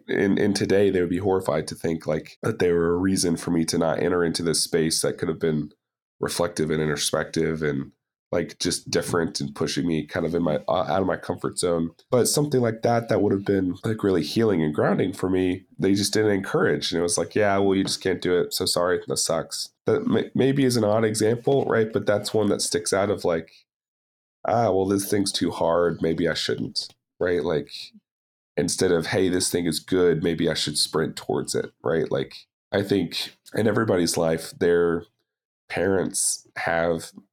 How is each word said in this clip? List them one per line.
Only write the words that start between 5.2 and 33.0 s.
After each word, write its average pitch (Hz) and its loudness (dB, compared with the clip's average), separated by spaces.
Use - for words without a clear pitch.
have 82 -4
been 76 -2
reflective 82 -2
and 78 0
introspective 78 -2
and, 69 -4
like, - -4
just - -4
different 82 -2
and 69 -8
pushing 80 -2
me 78 -2
kind 87 -4
of 80 -2
in 85 0
my, 76 0
uh, 85 0
out 90 0
of 95 0
my 85 -2
comfort - -6
zone. 85 0
But 120 4
something 147 0
like 113 -2
that, 117 0
that 98 2
would 101 2
have 98 -2
been, 95 0
like, 113 -4
really 92 4
healing 98 2
and 78 0
grounding 131 0
for - -4
me, 92 0
they 98 2
just 101 0
didn't 107 4
encourage. 98 0
And 85 0
it - 2
was 87 0
like, 85 -4
"Yeah, 101 2
well, 98 4
you 95 2
just - -6
can't 92 0
do 90 2
it. 87 0
So 92 -2
sorry, 87 0
that 67 -2
sucks." - -4
That - 0
may-, - 0
maybe 135 2
is 123 2
an 107 2
odd 110 2
example, 117 2
right? 110 0
But 101 -2
that's 104 0
one 107 2
that - 0
sticks - -2
out 98 2
of, 95 -4
like, 82 0
"Ah, 113 2
well, 95 2
this 98 0
thing's 98 0
too 85 -2
hard. 85 0
Maybe 82 0
I 80 -2
shouldn't," - -6
right? 87 0
Like, 80 -2
instead 90 0
of, 82 2
"Hey, 95 2
this 90 0
thing 87 -2
is 80 -2
good, 87 2
maybe 82 0
I 78 0
should 76 -4
sprint - -2
towards - -4
it," - -4
right? 80 0
Like, 67 -4
I 101 2
think - -2